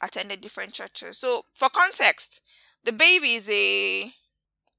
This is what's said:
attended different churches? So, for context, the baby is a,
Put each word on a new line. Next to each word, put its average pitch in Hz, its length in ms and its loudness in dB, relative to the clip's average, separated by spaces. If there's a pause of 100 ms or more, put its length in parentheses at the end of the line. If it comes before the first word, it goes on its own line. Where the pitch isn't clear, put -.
attended 190 360 -8
different 196 320 -12
churches? 196 460 -12
So, 247 280 -2 (100)
for 262 120 2
context, - 720 0 (420)
the - 80 -2
baby 294 420 6
is 214 160 -4
a, 196 640 0 (640)